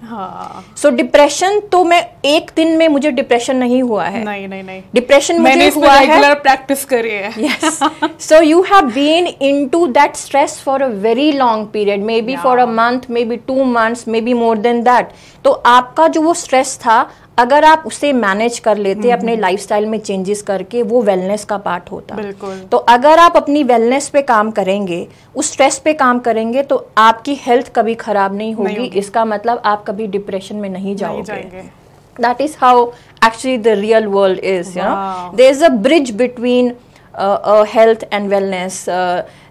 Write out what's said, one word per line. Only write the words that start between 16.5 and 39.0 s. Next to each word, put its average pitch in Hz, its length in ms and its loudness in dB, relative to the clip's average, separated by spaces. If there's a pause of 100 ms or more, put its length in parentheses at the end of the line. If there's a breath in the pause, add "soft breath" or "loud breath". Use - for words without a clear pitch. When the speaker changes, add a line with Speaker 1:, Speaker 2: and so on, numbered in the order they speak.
Speaker 2:
था, 247 320 0 (280 loud breath)
अगर 262 260 4
आप 311 220 4
उसे 285 260 -2
मैनेज 226 460 -2
कर 214 180 0
लेते 202 240 -2
Speaker 1:
हम्म, 240 120 2
Speaker 2:
अपने 226 200 -2
Speaker 1:
हम्म। 226 80 -2
Speaker 2:
लाइफस्टाइल 202 460 -2
में 220 140 -6
चेंजेस 202 420 -6
करके, 196 400 -6
वो 233 200 0
वेलनेस 196 420 -2
का 208 140 -6
पार्ट 180 320 -8
होता। - 240 -16
Speaker 1:
बिल्कुल। 202 440 -12 (140)
Speaker 2:
तो 247 40 4
अगर 247 420 4
आप 339 180 6
अपनी 294 280 0
वेलनेस 240 440 2
पे 285 140 0
काम 220 280 0
करेंगे, 196 580 -4 (280 soft breath)
उस - 160 -4
स्ट्रेस 285 260 0
पे 311 140 0
काम 262 260 0
करेंगे, 233 440 -2
तो 277 360 -4
आपकी 226 360 4
हेल्थ 247 400 -2
कभी 226 200 0
खराब 202 400 -2
नहीं 214 120 -8
Speaker 1:
नहीं 220 80 -8
Speaker 2:
होगी। 208 200 -4
Speaker 1:
होगी। 208 240 -6
Speaker 2:
इसका 202 260 -2
मतलब 226 400 -4
आप 208 220 -2
कभी 214 200 -6
डिप्रेशन 196 500 -8
में 208 120 -8
नहीं 190 160 -10
Speaker 1:
नहीं 196 120 -6
Speaker 2:
जाओगे। 170 260 -6
Speaker 1:
जाएंगे। 185 400 -14 (600)
Speaker 2:
That 240 180 0
is 302 220 -6
how 247 240 6 (440 loud breath)
actually 254 320 -4
the 220 220 2
real 220 220 2
world 196 320 0
is, 185 240 -4
you 185 140 -14
know। 180 100 -4
Speaker 1:
वाओ। 190 460 -6
Speaker 2:
There 262 240 4
is 320 120 4
a - 20 2
bridge 254 420 2
between, 247 580 -2 (500 soft breath)
uh, 196 180 0 (100)
uh, 214 180 4
health 226 340 2
and 208 280 -6
wellness। 190 560 -4
Uh, 180 380 -2 (280 loud breath)